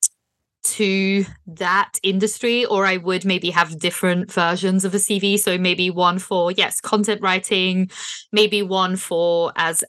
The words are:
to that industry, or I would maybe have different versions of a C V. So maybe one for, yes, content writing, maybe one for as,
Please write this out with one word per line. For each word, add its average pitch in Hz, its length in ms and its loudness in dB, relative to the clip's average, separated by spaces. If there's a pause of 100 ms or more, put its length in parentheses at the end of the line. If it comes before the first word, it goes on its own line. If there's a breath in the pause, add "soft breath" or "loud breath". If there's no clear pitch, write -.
(640)
to 196 600 0 (220)
that 185 560 -2
industry, 220 640 0
or 196 180 2
I 185 140 2
would 180 260 -2
maybe 175 240 0
have 165 300 2
different 180 520 0
versions 185 540 0
of 185 80 -2
a 202 60 0
C 196 200 0
V. 202 200 2
So 185 180 0
maybe 180 320 0
one 180 300 2
for, 180 340 0
yes, - 260 -2
content 208 440 0
writing, 185 680 0 (420 loud breath)
maybe 208 280 2
one 185 360 0
for 170 600 0
as, 165 320 0